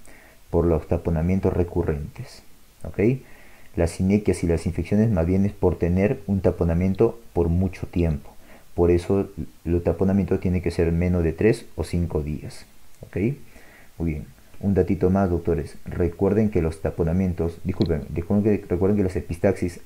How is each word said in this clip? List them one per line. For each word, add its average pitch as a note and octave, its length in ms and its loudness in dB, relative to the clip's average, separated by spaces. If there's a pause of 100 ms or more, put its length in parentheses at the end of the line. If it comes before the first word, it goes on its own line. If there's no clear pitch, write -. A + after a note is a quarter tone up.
(500)
Por E2+ 160 2
los E2 220 2
taponamientos F2 680 0
recurrentes, E2 880 -4 (420)
¿ok? F2 160 -8 (760)
Las E2+ 160 2
sinequias F#2+ 520 2
y F2 40 0
las E2 180 2
infecciones G2+ 460 0
más E2+ 160 2
bien F#2+ 180 2
es G2+ 60 0
por F#2 260 0
tener F#2+ 500 2
un G2 140 0
taponamiento F#2 800 2 (140)
por E2+ 160 2
mucho F2+ 360 0
tiempo. E2 480 -2 (400)
Por F2 160 4
eso F#2 400 2 (340)
el E2+ 200 0
taponamiento F#2+ 560 2
tiene F2+ 240 0
que E2+ 80 0
ser E2+ 200 2
menos F2 320 2
de D#2+ 100 2
tres A2+ 420 2
o F2 80 -4
cinco E2 400 -2
días, - 420 -10 (360)
¿ok? - 160 -10 (800)
Muy E2 140 -2
bien. D2 140 -6 (340)
Un G2+ 140 0
datito F#2 380 2
más, G2 180 2
doctores. E2 560 -2
Recuerden G2 640 0
que F2+ 140 0
los D#2+ 180 -4
taponamientos, E2+ 840 -2
disculpen, D#2+ 460 -2
disculpen G2+ 520 0
que, - 40 -16
recuerden F#2+ 320 2
que G2+ 60 2
las F2+ 120 -2
epistaxis F2+ 720 -2